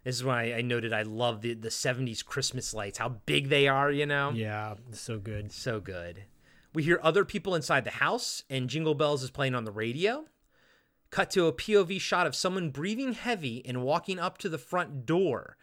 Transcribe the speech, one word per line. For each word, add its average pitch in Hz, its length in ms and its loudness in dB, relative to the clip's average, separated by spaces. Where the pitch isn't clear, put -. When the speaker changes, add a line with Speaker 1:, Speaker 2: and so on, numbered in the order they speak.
Speaker 1:
This 127 140 -4
is 127 80 -4
why 120 300 0
I 117 80 0
noted 120 280 0
I 110 120 0
love 110 400 -2
the, 120 100 -2
the 113 180 -8
seventies 123 520 -2
Christmas - 500 -4
lights, 101 240 -6
how 120 140 -4
big 147 240 2
they 143 180 6
are, 139 240 4
you 147 140 0
know? 143 280 0
Speaker 2:
Yeah, 107 420 -4
so 110 260 -8
good. 104 340 -8
Speaker 1:
So 113 260 -4
good. 90 460 -10
We 160 100 0
hear 170 200 6
other 170 240 6
people 196 280 -2
inside 143 300 2
the 113 60 -6
house, - 580 -2
and 127 220 -2
Jingle 156 240 2
Bells 147 280 2
is 127 80 -8
playing 135 240 0
on 117 100 -2
the 107 60 -6
radio. 151 540 -2
Cut 190 220 0
to 170 160 6
a 160 40 4
P 202 240 2
O 196 80 8
V 185 140 -4
shot 180 280 2
of 131 80 -2
someone 185 360 -2
breathing 220 420 -4
heavy 165 540 -4
and 123 180 -4
walking 175 340 0
up 175 200 -4
to 202 100 -6
the 156 100 -4
front 143 460 -4
door. 160 580 2